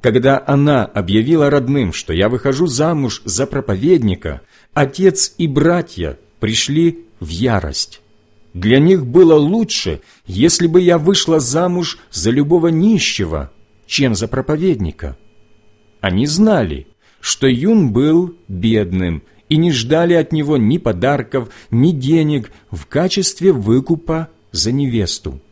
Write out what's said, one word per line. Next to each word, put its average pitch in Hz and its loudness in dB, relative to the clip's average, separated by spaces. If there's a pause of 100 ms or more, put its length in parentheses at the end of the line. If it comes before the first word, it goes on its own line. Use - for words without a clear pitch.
Когда 131 2
она 139 2
объявила 113 0
родным, 131 0
что - -8
я 92 0
выхожу 131 -2
замуж 143 -2
за 110 -4
проповедника, 110 -2 (340)
отец 175 0
и 170 -2
братья 151 -2 (220)
пришли 151 -2 (160)
в 80 -12
ярость. 85 -4 (520)
Для 107 4
них 165 4
было 160 6
лучше, 147 0 (260)
если 135 2
бы 165 4
я 175 4
вышла 165 0
замуж 165 -2 (120)
за 98 -2
любого 151 2
нищего, 151 0 (340)
чем 127 0
за 107 -4
проповедника. 127 -4 (840)
Они 98 -2
знали, 151 0 (320)
что - -4
Юн 143 2
был 160 0 (120)
бедным, 92 -2 (260)
и 156 2
не 165 2
ждали 156 0
от 165 0
него 151 0
ни 123 2
подарков, 123 -2 (200)
ни 135 2
денег 151 -2 (220)
в 90 -14
качестве 180 -2
выкупа 143 -2 (240)
за - -4
невесту. 117 -4 (120)